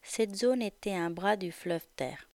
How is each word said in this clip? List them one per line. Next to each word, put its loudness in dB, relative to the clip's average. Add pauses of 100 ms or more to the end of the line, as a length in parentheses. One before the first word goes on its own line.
cette 0
zone 4
était -2
un 0
bras 2
du -4
fleuve -4
Ter, -6 (100)